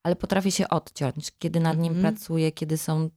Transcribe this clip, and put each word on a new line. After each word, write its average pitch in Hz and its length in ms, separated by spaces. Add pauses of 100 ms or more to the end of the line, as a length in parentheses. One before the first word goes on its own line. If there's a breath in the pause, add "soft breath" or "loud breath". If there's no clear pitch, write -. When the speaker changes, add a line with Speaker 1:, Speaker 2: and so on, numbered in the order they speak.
Speaker 1:
ale 175 140
potrafię 196 340
się - 180
odciąć, - 680
kiedy 165 220
nad 160 180
nim 165 140
Speaker 2:
Mhm. 196 220
Speaker 1:
pracuję, 160 380
kiedy 156 260
są 160 380